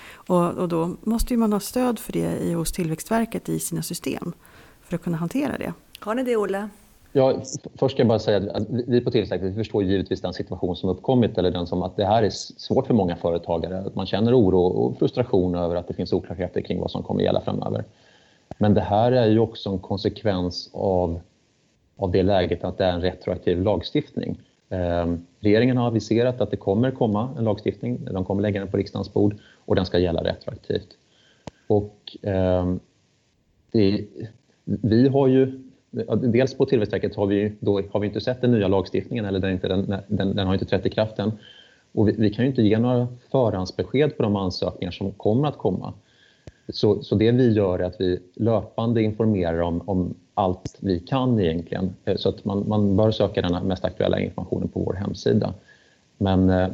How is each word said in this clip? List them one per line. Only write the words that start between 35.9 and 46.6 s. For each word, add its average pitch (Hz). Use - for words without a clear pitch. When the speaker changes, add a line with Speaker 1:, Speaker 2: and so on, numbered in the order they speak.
Speaker 3:
ja, 113
dels 123
på 135
Tillväxtverket 101
har 104
vi 98
ju, 104
då 101
har 104
vi 104
inte 104
sett 123
den 123
nya 98
lagstiftningen, 98
eller 98
den, 95
inte, 92
den, 95
den, 95
den 98
har 92
inte -
trätt 98
i 95
kraft -
än. 107
Och 107
vi, -
vi 107
kan 117
ju 139
inte 127
ge 107
några 123
förhandsbesked 113
på 135
de 104
ansökningar 92
som -
kommer 127
att 135
komma. 98